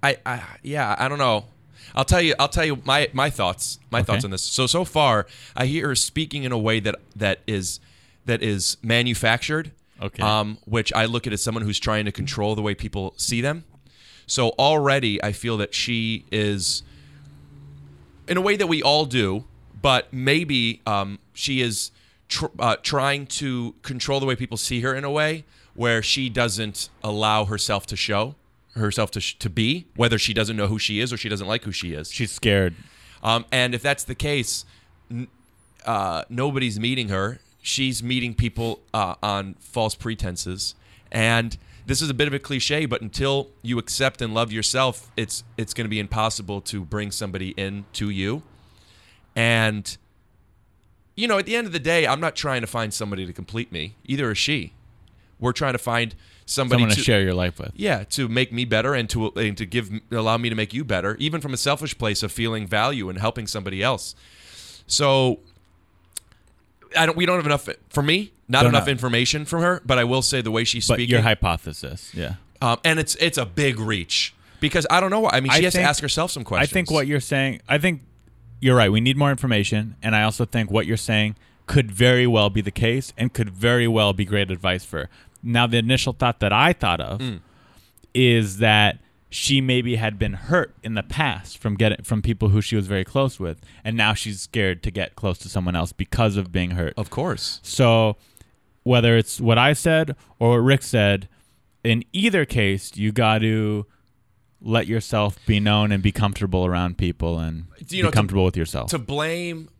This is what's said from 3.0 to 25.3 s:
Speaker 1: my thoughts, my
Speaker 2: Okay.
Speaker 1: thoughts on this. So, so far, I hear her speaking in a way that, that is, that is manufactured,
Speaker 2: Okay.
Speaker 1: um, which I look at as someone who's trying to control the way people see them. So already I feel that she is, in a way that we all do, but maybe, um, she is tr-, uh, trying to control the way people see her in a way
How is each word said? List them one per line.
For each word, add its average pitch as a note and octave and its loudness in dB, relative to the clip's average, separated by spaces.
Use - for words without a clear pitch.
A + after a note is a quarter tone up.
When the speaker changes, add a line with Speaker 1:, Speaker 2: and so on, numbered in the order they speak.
Speaker 1:
my C#3 0
thoughts, - -4
my A#2+ 0
Speaker 2:
Okay. G2 0
Speaker 1:
thoughts G2+ 0
on G2 -4
this. F#2+ -6
So, - 0
so E3+ 0
far, B2+ 4
I B2+ 0
hear D3 -2
her C3+ -2
speaking D3 -4
in B2+ -4
a A#2+ -2
way A2 2
that, G#2 -2
that G2+ 0
is, F#2+ -4
that A#2 0
is G2+ -2
manufactured, A#2+ 0
Speaker 2:
Okay. - -8
Speaker 1:
um, G#2+ 0
which A2 -2
I A2 2
look A#2 -4
at A2 -4
as G2+ -4
someone A2+ -4
who's G#2 -2
trying G#2+ -2
to G2+ -4
control G#2 -4
the G#2 -4
way G#2 -2
people G2 -8
see - -2
them. D3+ -2
So A#2 0
already C#3 4
I G#2 -2
feel A#2 -4
that G2+ -4
she A2+ -2
is, G#2 -2
in F3 0
a F#3 2
way G#3 2
that G3 0
we E3 0
all D3 4
do, A2+ 0
but C3 2
maybe, C3 0
um, G2+ -2
she C3 -2
is A#2 -2
tr-, - -4
uh, A#2 0
trying C#3 -2
to B2+ -6
control C3+ -4
the C3+ -2
way C3 0
people A#2+ -6
see A#2+ -2
her C3 -2
in C#3 -6
a C#3+ -4
way D3+ -2